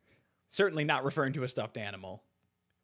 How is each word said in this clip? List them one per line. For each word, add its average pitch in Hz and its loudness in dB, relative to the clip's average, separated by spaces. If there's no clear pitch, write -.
Certainly 160 2
not 147 2
referring 139 2
to 143 -2
a 123 0
stuffed 113 -4
animal. 98 -10